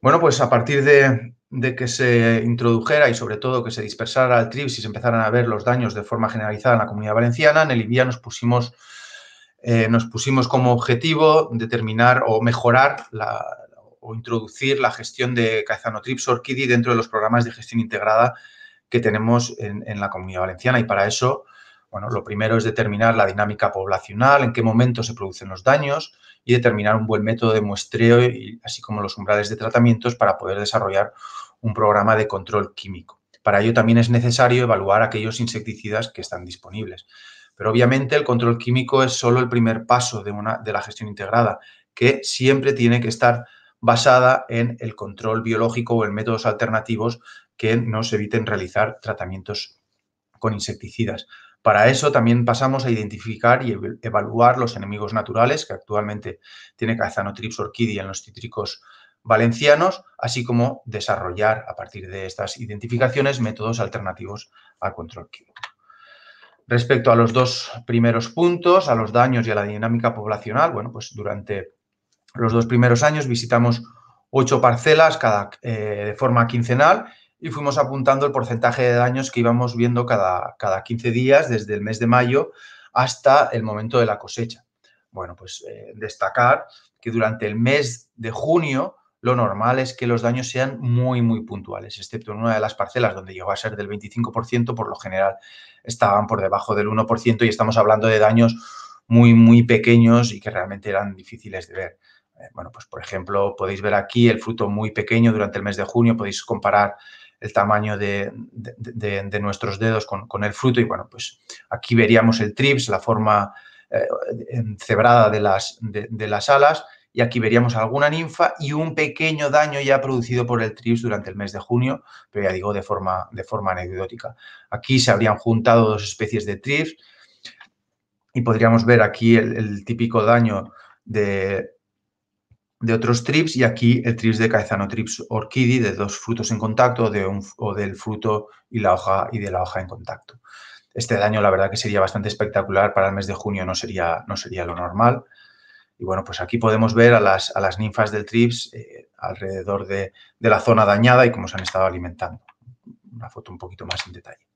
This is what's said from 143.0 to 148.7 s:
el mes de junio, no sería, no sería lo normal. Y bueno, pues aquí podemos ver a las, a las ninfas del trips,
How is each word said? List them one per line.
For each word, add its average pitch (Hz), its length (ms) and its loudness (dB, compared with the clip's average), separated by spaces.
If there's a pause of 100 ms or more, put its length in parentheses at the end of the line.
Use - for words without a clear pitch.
el 98 60 -4
mes 98 120 -4
de 98 80 -6
junio, 98 300 -6
no 92 100 -4
sería, 90 540 -4
no 98 80 -6
sería 92 300 -8
lo 85 100 -8
normal. 90 480 4 (760)
Y - 40 -10
bueno, 95 180 -4
pues - 180 -12
aquí 92 180 -6
podemos 113 360 2
ver 117 180 8
a 117 60 6
las, 98 380 0
a - 20 -2
las 95 220 -4
ninfas 107 320 -2
del 104 120 -6
trips, 120 480 0